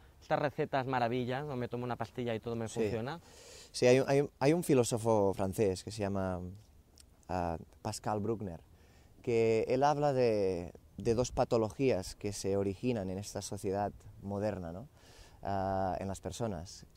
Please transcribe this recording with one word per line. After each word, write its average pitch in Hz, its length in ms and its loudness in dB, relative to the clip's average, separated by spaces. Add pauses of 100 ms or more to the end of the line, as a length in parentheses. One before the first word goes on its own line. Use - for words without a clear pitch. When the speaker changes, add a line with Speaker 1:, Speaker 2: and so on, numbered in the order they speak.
(220)
Speaker 1:
Estas 156 180 -2
recetas 139 480 -2
maravillas, 127 580 0
no 139 120 -6
me 120 100 -4
tomo 120 160 -6
una 123 140 -4
pastilla 117 380 -6
y 107 40 -4
todo 117 160 -6
me 113 140 -4
Speaker 2:
Sí. - 60 -12
Speaker 1:
funciona". 117 440 -2 (520)
Speaker 2:
Sí, - 160 0
hay 127 120 10
un, 131 80 2
hay 139 140 6
un, - 80 -2 (100)
hay 143 140 4
un 175 100 0
filósofo 113 680 4
francés 95 500 0
que 95 80 -10
se 107 80 -8
llama, 95 400 -2 (880)
ah, 85 300 -2 (240)
Pascal 107 400 -4
Bruckner, 101 400 -4 (640)
que 113 440 4
él 131 160 2
habla 147 300 4
de, 101 580 2 (260)
de 110 180 0
dos 123 160 0
patologías 113 840 0
que 104 180 -6
se 98 220 -2
originan 101 540 -2
en 92 80 -6
esta 104 240 -8
sociedad 101 500 -4 (300)
moderna, 98 500 -4
¿no? 107 160 -12 (540)
Ah, 95 580 -2
en 95 80 -6
las 95 140 -6
personas, 92 640 -6 (120)